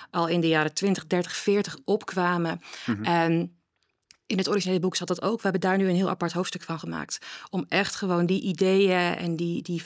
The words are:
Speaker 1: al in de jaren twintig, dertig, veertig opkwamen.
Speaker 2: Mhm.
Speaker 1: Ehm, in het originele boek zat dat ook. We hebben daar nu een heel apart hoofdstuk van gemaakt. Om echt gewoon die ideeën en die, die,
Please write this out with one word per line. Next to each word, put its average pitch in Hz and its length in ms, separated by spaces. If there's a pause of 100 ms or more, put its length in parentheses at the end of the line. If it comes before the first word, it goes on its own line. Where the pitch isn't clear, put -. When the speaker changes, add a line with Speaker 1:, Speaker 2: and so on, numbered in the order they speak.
(100)
Speaker 1:
al 170 180
in 170 120
de 165 80
jaren 156 260
twintig, 196 320
dertig, 180 300
veertig - 480
opkwamen. 175 760 (260)
Speaker 2:
Mhm. 107 180
Speaker 1:
Ehm, 165 420 (800)
in 196 120
het 190 100
originele 185 320
boek 175 160
zat 175 120
dat 175 140
ook. 220 140
We - 60
hebben 180 180
daar 190 160
nu 196 120
een 180 80
heel 185 120
apart 165 240
hoofdstuk 180 300
van 165 160
gemaakt. 165 400 (320)
Om 185 180
echt - 260
gewoon 175 320
die 185 160
ideeën 185 720
en 170 200
die, 170 260
die, 170 240